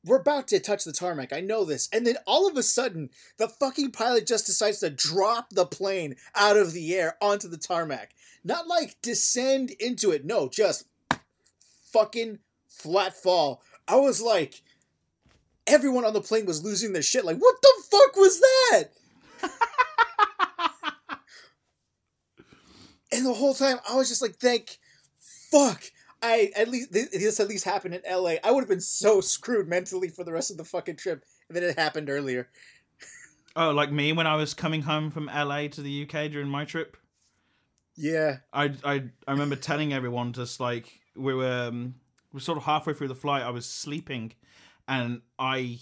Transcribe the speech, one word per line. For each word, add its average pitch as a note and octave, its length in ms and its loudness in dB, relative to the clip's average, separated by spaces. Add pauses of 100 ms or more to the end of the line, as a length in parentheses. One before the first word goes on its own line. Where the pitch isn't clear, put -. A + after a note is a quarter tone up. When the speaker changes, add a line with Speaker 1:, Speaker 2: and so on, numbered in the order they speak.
Speaker 1:
we're B3+ 160 4
about C#4+ 280 -2
to G3 120 2
touch - 240 -4
the D#3+ 80 -10
tarmac. D3+ 400 -6
I D3+ 80 -6
know G3+ 240 -4
this. C#3+ 280 -4
And A#3 140 0
then A#3 100 2 (100)
all D#4+ 220 4
of D#4 80 -2
a B3 60 0
sudden, F#3 480 -2 (280)
the G#3+ 100 0
fucking C#4 440 -4
pilot A3+ 340 0
just A3+ 200 -2
decides G#3 340 0
to E3+ 100 -2
drop G3 600 -2
the F#3 160 2
plane F#3 500 -6 (200)
out G#3 200 6
of F3+ 160 4
the E3+ 220 -6
air E3 260 -2
onto G3+ 280 0
the E3 80 -12
tarmac. D#3 560 -6 (320)
Not, E4 240 -4
like, E4+ 340 -2
descend B3+ 680 0 (100)
into A3 300 0
it. D3 140 -2
No, F#3+ 240 -2
just F#3+ 360 0 (1080)
fucking A3 480 0 (280)
flat F#3 480 -2
fall. E3 460 0 (260)
I G3 80 4
was C4+ 240 4
like, G#3 420 -2 (1040)
everyone B3+ 380 4
on G#3+ 80 2
the G#3+ 80 0
plane A3 260 -2
was D#3+ 180 -4
losing G#3 280 -4
their D#3+ 100 -2
shit. B3 220 0
Like, F3+ 140 -2
"What B4+ 240 6
the B4+ 280 10
fuck G#4 260 8
was F#4 240 8
that?" B4 440 8 (580)
<laughs> - 80 -6 (3500)
And B3 120 -2
the B3+ 100 0
whole C4 200 0
time, C4+ 240 2 (100)
I A#3 80 -6
was C4 120 2
just A#3+ 140 -2
like, G#3+ 140 -4
"Thank A#3+ 420 0 (720)
fuck." C#4 340 6 (380)
I, A3+ 340 4
at A3 120 2
least, B3 240 -6
th-, A3+ 180 -2
this G#3 280 -2
at G#3 100 0
least G3+ 160 -6
happened F#3 300 -4
in F3+ 100 -8
L F#3 240 -2
A. D#3+ 140 0
I G#3+ 80 2
would C4+ 120 4
have - 60 -8
been F#3 120 0
so G3+ 400 2
screwed G3+ 480 -2
mentally F3+ 400 -4
for F3 160 -14
the E3+ 80 -10
rest E3 180 -4
of F3+ 60 -14
the D#3+ 80 -14
fucking E3+ 320 -8
trip E3 260 -8 (280)
if E3 60 -18
it F3 60 -4
had E3 160 -2
happened D3+ 300 -2
earlier. C3+ 400 -4 (1040)
Speaker 2:
Oh, E3 160 0
like D3 220 0
me D3 200 0
when E3 140 0
I D#3 100 2
was D3+ 180 -4
coming D#3 280 -4
home D3+ 280 -4
from D3+ 180 -10
L C#3+ 240 -4
A D3 160 -6
to C#3+ 140 -16
the C#3+ 80 -10
U C#3+ 160 -8
K D3+ 220 -6
during C#3+ 200 -8
my C#3+ 160 -6
trip? - 320 -8 (1000)
Speaker 1:
Yeah. D#3 420 -2 (140)
Speaker 2:
I, C#3+ 200 -2 (100)
I, C#3 220 -2 (240)
I C#3 40 -4
remember C#3+ 220 -2
telling D3 380 -4
everyone B2 400 -4
just, B2 260 -10
like, A#2+ 400 -6 (160)
we C3 200 -4
were, B2+ 340 -2
um, A#2+ 260 -10 (380)
we C#3 60 -16
were - 20 -14
sort D#3 180 -4
of - 60 -12
halfway D3+ 300 -2
through C#3+ 140 -6
the C3 60 -8
flight, C#3 300 -4
I B2 60 -6
was A#2+ 160 -10
sleeping, C3 640 -10 (560)
and A#2+ 320 -4 (180)
I C3 440 -6